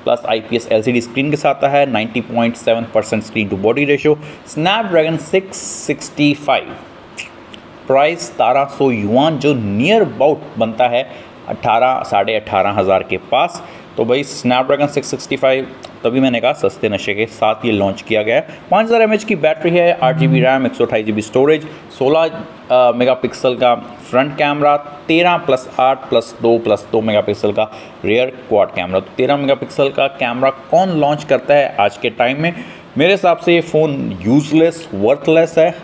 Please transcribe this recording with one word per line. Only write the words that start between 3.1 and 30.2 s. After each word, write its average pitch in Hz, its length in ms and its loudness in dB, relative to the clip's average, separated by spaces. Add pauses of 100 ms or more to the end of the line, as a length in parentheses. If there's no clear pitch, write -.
screen 107 260 -4
to 101 80 -2
body 120 280 0
ratio, 143 340 2 (320)
Snapdragon 165 680 0
six 190 380 -4
sixty - 760 -2
फ़ाइव, 127 300 -2 (1200)
price 151 340 2
सतारह 131 440 0
सौ 139 260 0
युआन, 123 480 0
जो 139 160 0
near 127 580 0
about 131 240 0 (220)
बनता 113 300 0
है 123 220 -2 (380)
अठारह, 120 540 0
साढ़े 104 320 0
अठारह 101 360 0
हज़ार 95 320 2
के - 140 -6
पास। 143 460 -2 (340)
तो 117 80 0
भाई, 127 180 0
Snapdragon 139 680 0
six 139 200 -4
sixty 135 280 -6
five, 131 300 0 (380)
तभी 123 160 2
मैंने 123 200 2
कहा 127 120 2
सस्ते - 360 -2
नशे 101 260 -2
के 107 120 0
साथ 110 280 0 (100)
ये 117 80 0
launch 98 300 0
किया 107 200 0
गया 113 140 0
है। 160 120 -2 (220)
पाँच 214 160 2
हज़ार 226 160 2
एमएएच 214 220 0
की 208 120 -2
battery 160 340 0
है, 175 320 4
आठ 131 140 2
जीबी 156 240 2
RAM, 131 260 2
एक - 80 -4
सौ 120 100 0
अट्ठाईस 110 220 -2
जीबी 107 160 -2
storage, 147 420 2 (340)
सोलह, 143 220 2
अ, 127 720 2
megapixel 123 640 0
का 123 200 4 (360)
front 143 260 0
camera, 147 400 2
तेरह 170 600 0
प्लस 135 340 -2 (100)
आठ 131 180 2
प्लस - 440 -2
दो 117 160 4
प्लस 107 340 -2
दो 113 80 2
megapixel 104 520 0
का 107 180 -2 (340)
rear 120 220 2
क्वाड 113 420 0
camera। 92 320 -4
तो 95 60 -16 (100)
तेरह 131 200 0
megapixel 139 520 -2
का 135 180 0
camera 127 440 -2